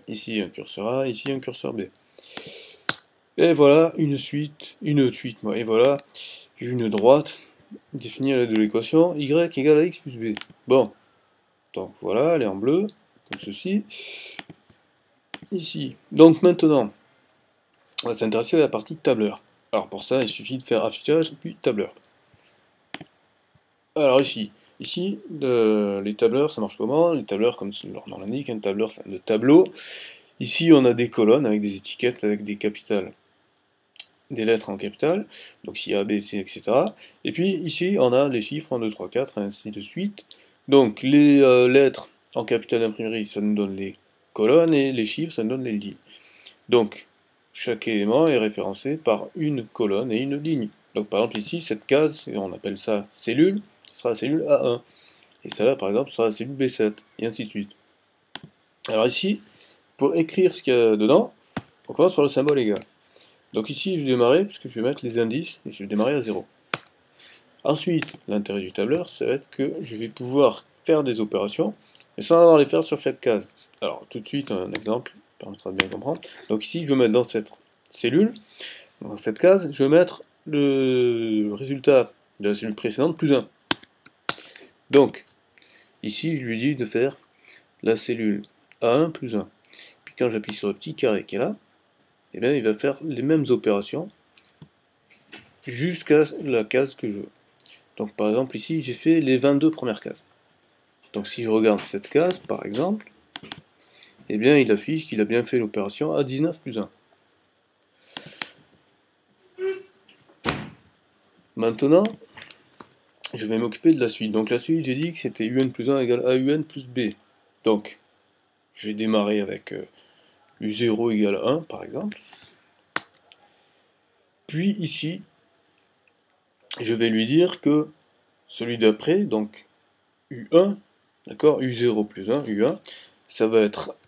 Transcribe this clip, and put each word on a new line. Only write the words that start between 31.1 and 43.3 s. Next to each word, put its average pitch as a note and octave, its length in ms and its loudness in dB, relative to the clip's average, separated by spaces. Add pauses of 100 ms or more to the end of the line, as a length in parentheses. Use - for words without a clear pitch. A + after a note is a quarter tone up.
avec G#2+ 140 0
des G2+ 160 -4
étiquettes, - 480 -6
avec G#2 180 -2
des G2+ 140 -8
capitales, G#2 560 -6 (1200)
des A2+ 120 -6
lettres A2 260 0
en G2+ 60 -6
capitales. C#3+ 500 -2 (360)
Donc - 160 -12
ici, - 160 -6
A, G2+ 80 0
B, G#2 160 -2
C, G2+ 200 -8
et F#2+ 100 -6
cetera. C3+ 480 -2 (260)
Et - 80 -4
puis F#3 280 -2
ici, F3+ 420 -4
on B2 120 4
a C#3 160 2
les B2 120 -2
chiffres D3 320 -8
un, B2 80 -4
deux, A2 100 -4
trois, F#2 180 -12
quatre, B2+ 300 -6
et G#2 40 -4
ainsi G2+ 280 -10
de G#2 100 -12
suite. F#3+ 440 -8 (420)
Donc C3 360 4
les, C#3+ 380 6
euh, B2+ 280 8
lettres C3 400 4 (260)
en A#2+ 100 -4
capitale A#2 360 -2
d'imprimerie, A2 460 -4
ça - 140 -8